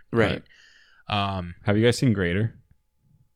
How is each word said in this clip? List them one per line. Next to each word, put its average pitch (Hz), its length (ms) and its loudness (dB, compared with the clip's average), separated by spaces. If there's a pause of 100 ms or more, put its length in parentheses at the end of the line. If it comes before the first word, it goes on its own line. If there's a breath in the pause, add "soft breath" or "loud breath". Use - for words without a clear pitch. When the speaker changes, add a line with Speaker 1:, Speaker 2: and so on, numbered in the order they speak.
(120)
Speaker 1:
Right. 110 320 0 (640 soft breath)
Speaker 2:
Right? 98 280 -4
Um, 87 260 -10
Speaker 3:
Have 104 140 2
you 107 80 2
guys 120 120 2
seen 127 160 2
Greater? 98 420 -2 (800)